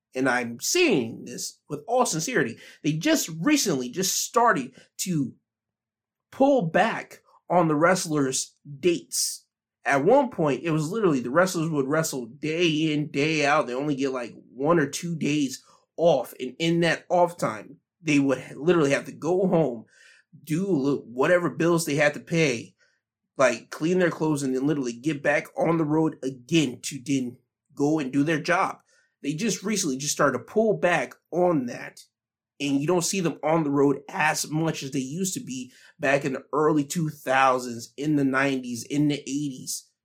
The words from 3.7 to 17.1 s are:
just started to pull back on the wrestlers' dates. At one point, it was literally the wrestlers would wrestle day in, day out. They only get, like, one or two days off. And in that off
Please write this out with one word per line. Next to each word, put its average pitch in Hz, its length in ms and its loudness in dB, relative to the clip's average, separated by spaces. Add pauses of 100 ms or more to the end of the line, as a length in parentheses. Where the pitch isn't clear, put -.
just 180 360 -2
started 202 480 2 (260)
to 147 340 -2 (1000)
pull 269 300 4
back 175 580 -2 (280)
on 170 200 4
the 147 80 2
wrestlers' 151 800 2 (260)
dates. - 640 -2 (400)
At 135 200 2
one 247 260 6
point, 151 320 0
it 165 100 -2
was 156 180 0
literally 190 300 2
the 120 100 -6
wrestlers 170 400 0
would 139 180 -2
wrestle 147 380 -2
day 156 640 -2
in, 151 160 -2
day 151 380 0
out. 147 200 2
They 120 80 -6
only 143 200 -2
get, 131 180 -2
like, 120 220 -8 (200)
one 151 240 2
or 139 80 2
two 170 300 -8
days 147 480 -2 (320)
off. 160 420 2
And 127 200 -8
in 165 220 2
that 165 280 0
off 175 300 2